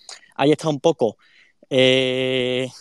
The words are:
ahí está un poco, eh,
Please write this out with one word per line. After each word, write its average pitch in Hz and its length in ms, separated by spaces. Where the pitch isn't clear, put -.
ahí 139 160
está 160 180
un 147 100
poco, 127 380
eh, 131 1000